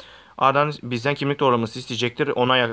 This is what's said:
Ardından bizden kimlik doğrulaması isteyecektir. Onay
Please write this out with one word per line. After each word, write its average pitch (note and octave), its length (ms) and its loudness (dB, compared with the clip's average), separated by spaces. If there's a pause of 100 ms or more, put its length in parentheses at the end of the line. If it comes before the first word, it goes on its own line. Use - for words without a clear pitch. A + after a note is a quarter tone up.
(380)
Ardından C#3+ 340 2 (100)
bizden B2 320 -4
kimlik C#3 260 -2
doğrulaması B2 380 2
isteyecektir. B2 500 -4
Onay B2 440 2